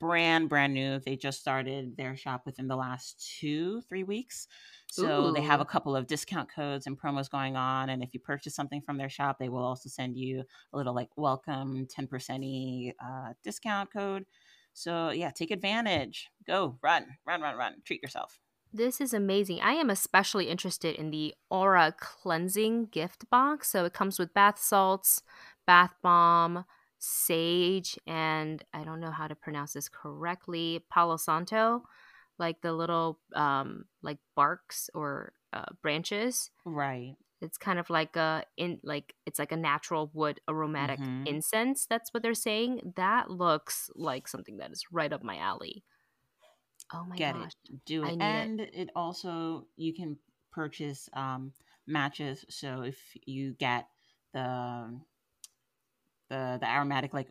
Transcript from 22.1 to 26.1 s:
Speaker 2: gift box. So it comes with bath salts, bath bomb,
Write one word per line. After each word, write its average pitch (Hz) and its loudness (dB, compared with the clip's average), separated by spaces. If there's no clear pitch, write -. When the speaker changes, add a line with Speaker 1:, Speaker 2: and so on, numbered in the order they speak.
Speaker 2:
gift - -6
box. 277 4
So 185 2
it 175 -2
comes 196 -2
with 175 -2
bath 208 8
salts, 196 4
bath 180 10
bomb, 170 8